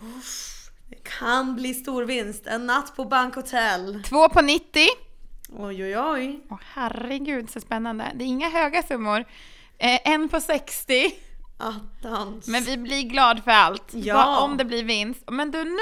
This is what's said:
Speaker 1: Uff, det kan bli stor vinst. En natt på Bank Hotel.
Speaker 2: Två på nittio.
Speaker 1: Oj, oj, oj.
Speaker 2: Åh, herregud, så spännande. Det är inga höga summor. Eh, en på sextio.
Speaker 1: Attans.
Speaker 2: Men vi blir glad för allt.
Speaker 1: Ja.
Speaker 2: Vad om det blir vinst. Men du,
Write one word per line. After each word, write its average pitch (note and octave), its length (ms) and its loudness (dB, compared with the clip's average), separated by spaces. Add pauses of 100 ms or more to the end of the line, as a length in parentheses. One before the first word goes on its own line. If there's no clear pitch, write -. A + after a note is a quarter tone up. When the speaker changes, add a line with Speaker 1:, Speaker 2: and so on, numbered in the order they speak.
(180)
Speaker 1:
Uff, - 520 -12 (200)
det - 140 -20 (160)
kan B3+ 360 0
bli B3+ 180 -4
stor B3+ 320 -4
vinst. A3+ 420 -4
En A#3+ 180 -4
natt C#4 300 -2
på C4 100 -8
Bank B3+ 300 0
Hotel. G#3 720 -2
Speaker 2:
Två D#4 240 8
på - 120 6
nittio. D4+ 460 4 (720)
Speaker 1:
Oj, G3 280 -8
oj, G3 140 -4
oj. C#4 420 -2 (100)
Speaker 2:
Åh, G3+ 60 -12 (160)
herregud, B3 760 -6
så A#3 120 -10
spännande. A3+ 540 -6
Det A#3+ 80 -8
är C4 40 -4
inga C4+ 220 -2
höga D#4+ 340 0
summor. G#3+ 360 -2 (580)
Eh, B3 220 2 (120)
en D#4 180 2
på - 120 0
sextio. C#4+ 720 0 (460)
Speaker 1:
Attans. A3 920 -8
Speaker 2:
Men A#3+ 160 0
vi B3+ 140 -4
blir C4 240 -4
glad A#3+ 420 4
för A#3+ 80 2
allt. F#3+ 420 6
Speaker 1:
Ja. G#3 220 0
Speaker 2:
Vad C4+ 280 6
om C#4+ 140 0
det B3+ 80 2
blir A#3 180 -4
vinst. A3 480 -2
Men C#4+ 200 -4
du, D#4+ 120 -4 (180)